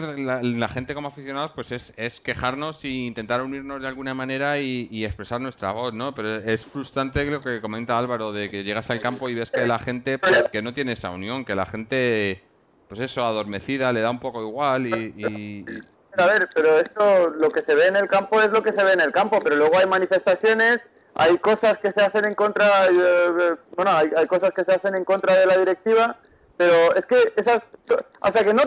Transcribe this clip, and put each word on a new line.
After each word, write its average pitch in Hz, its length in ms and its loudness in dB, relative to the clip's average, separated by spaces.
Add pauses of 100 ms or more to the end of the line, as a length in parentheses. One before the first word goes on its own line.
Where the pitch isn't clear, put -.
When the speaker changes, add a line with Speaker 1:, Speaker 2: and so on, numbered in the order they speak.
(200)
Speaker 1:
la, 127 240 -4
la 117 240 -2
gente 127 260 -8
como 147 140 -8
aficionados, 139 480 -10
pues, 127 160 -10
es, 123 240 -12
es 117 240 -10
quejarnos 131 640 -6
e 143 60 -8
intentar 120 520 -4
unirnos 139 400 -10
de 135 60 -8
alguna 131 260 -8
manera 135 460 -4
y, 127 320 -6
y 110 140 -6
expresar 107 340 -8
nuestra 123 320 -6
voz, 117 220 -6
¿no? 127 200 -8
Pero 110 220 -6
es 110 300 -4
frustrante 135 580 -6
lo 147 160 -4
que 123 220 -6
comenta 113 360 -4
Álvaro, 117 360 -4
de 104 160 -4
que 98 160 -8
llegas 104 240 -6
al 120 100 -2
campo 123 300 -6
y 120 60 -4
ves 117 160 -6
que 123 140 -2
la 117 140 0
gente, 127 400 -6
pues, - 320 2
que 107 100 -4
no 120 120 -8
tiene 131 200 -4
esa 101 180 -8
unión, 107 340 -8
que 104 100 -4
la 95 100 -2
gente, 110 800 -2 (460)
pues 98 100 -14
eso, 127 240 -4
adormecida, 113 680 -2
le 113 80 0
da 113 100 0
un 123 80 -6
poco 120 220 -8
igual 131 440 -2
y, 113 300 -6
y, 104 100 -10 (360)
y - 40 -16 (520)
Speaker 2:
A 180 80 4
ver, 190 280 2
pero 156 240 4
esto, 185 520 2
lo 156 180 0
que 151 140 0
se 156 120 0
ve 156 140 4
en 190 80 2
el 196 140 0
campo 196 320 2
es 214 100 2
lo 214 100 2
que 214 120 -2
se 202 100 2
ve 190 80 4
en 185 80 4
el 151 140 0
campo, 202 280 2
pero 156 140 0
luego 156 220 4
hay 190 100 6
manifestaciones, 196 920 2 (340)
hay 170 220 4
cosas 214 420 2
que 196 120 -2
se 208 100 0
hacen 202 240 2
en 208 100 -2
contra, 208 300 2 (220)
eh, 185 60 6
eh, 175 640 4 (200)
bueno, 185 160 2
hay, 160 240 4
hay 160 120 2
cosas 185 260 0
que 185 100 -2
se 190 100 2
hacen 190 220 -2
en 185 80 -2
contra 185 320 2
de 190 120 6
la 185 100 4
directiva, 220 600 2 (380)
pero 170 400 6
es 190 100 0
que 247 300 4
esas, 220 260 2 (600)
hasta 202 220 2
que 208 100 4
no 247 140 4